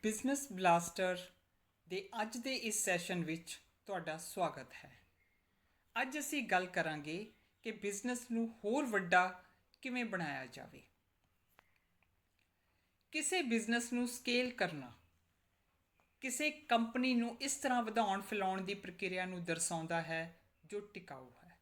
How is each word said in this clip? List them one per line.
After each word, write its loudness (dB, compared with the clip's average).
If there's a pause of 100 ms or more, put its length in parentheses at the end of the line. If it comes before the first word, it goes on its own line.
ਬਿਜ਼ਨਸ 0
ਬਲਾਸਟਰ 4 (680)
ਦੇ -6 (140)
ਅੱਜ -4
ਦੇ -4
ਇਸ -2
ਸੈਸ਼ਨ 0
ਵਿੱਚ -6 (260)
ਤੁਹਾਡਾ -4
ਸਵਾਗਤ -2 (120)
ਹੈ। -20 (1040)
ਅੱਜ -2
ਅਸੀਂ 0
ਗੱਲ 4
ਕਰਾਂਗੇ -4 (300)
ਕਿ -6
ਬਿਜ਼ਨਸ -4
ਨੂੰ 2
ਹੋਰ 0
ਵੱਡਾ 4 (380)
ਕਿਵੇਂ -2
ਬਣਾਇਆ -4
ਜਾਵੇ। -16 (2250)
ਕਿਸੇ 2
ਬਿਜ਼ਨਸ 2
ਨੂੰ 2
ਸਕੇਲ 0
ਕਰਨਾ -2 (1300)
ਕਿਸੇ 0
ਕੰਪਨੀ 2
ਨੂੰ 2
ਇਸ -2
ਤਰ੍ਹਾਂ 2
ਵਧਾਉਣ 2
ਫੈਲਾਉਣ 0
ਦੀ -2
ਪ੍ਰਕਿਰਿਆ -4
ਨੂੰ -6
ਦਰਸਾਉਂਦਾ 0
ਹੈ -4 (280)
ਜੋ -6
ਟਿਕਾਊ -14 (140)
ਹੈ। -20